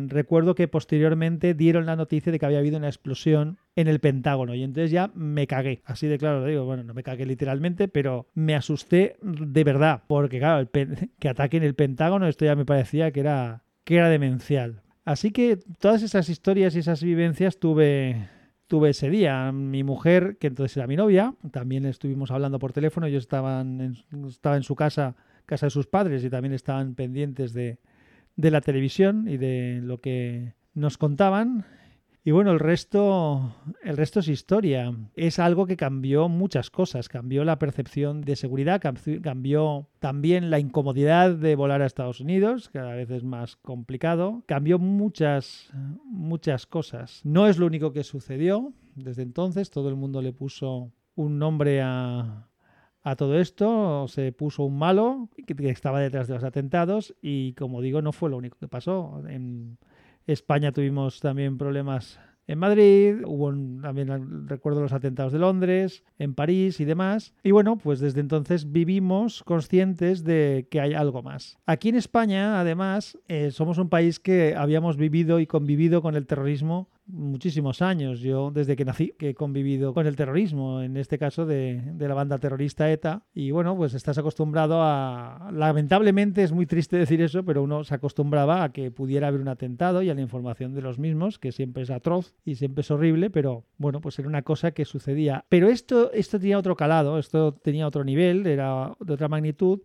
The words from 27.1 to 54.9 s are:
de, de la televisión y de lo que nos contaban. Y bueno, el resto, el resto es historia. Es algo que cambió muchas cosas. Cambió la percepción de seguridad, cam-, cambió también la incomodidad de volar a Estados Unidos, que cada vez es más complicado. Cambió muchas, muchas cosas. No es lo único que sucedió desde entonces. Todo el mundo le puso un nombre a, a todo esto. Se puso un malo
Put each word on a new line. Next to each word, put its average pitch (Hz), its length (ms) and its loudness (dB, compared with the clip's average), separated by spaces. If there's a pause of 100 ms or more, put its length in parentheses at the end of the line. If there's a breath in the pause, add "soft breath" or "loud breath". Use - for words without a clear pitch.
de, 120 240 -6 (580 soft breath)
de 160 140 4
la 151 100 4
televisión 190 680 2
y 143 100 -4
de 123 440 -2
lo 123 200 -8
que 120 500 -6 (220)
nos 147 240 -2
contaban. 196 640 0 (600 soft breath)
Y 156 60 2
bueno, 190 220 6
el 165 60 4
resto, 160 960 2 (260 loud breath)
el 160 140 -6
resto 151 240 0
es 156 80 -2
historia. 139 640 0 (220)
Es 165 220 0
algo 175 260 4
que 180 140 -2
cambió 135 500 2
muchas 170 400 0
cosas. 151 400 -4
Cambió 127 340 -4
la 156 160 2
percepción 143 600 -4
de 143 160 -2
seguridad, 139 460 -2
cam-, 151 400 -4
cambió 143 640 -2 (100)
también 160 520 0
la 156 80 4
incomodidad 147 760 2
de 156 220 2
volar 139 240 0
a 139 60 2
Estados 123 340 -6
Unidos, 196 480 0
que 139 120 -10
cada 123 140 -10
vez 123 160 -8
es 123 140 -6
más 120 320 -10
complicado. 165 880 -4
Cambió 151 340 0
muchas, 175 920 -2 (340)
muchas 165 640 -6
cosas. 123 580 -10
No 165 220 4
es 196 100 6
lo 175 80 2
único 156 300 -2
que 143 100 -4
sucedió 180 720 -4 (200)
desde 127 280 -10
entonces. 175 480 -4
Todo 139 180 -4
el 135 80 -4
mundo 135 240 -6
le 131 140 -6
puso 131 580 -8 (220)
un 151 240 -2
nombre 147 420 2
a, 123 640 -4 (580 soft breath)
a 135 120 -4
todo 147 240 2
esto. 185 640 0
Se 131 260 -4
puso 147 320 -4
un 139 120 -2
malo 214 540 2 (160)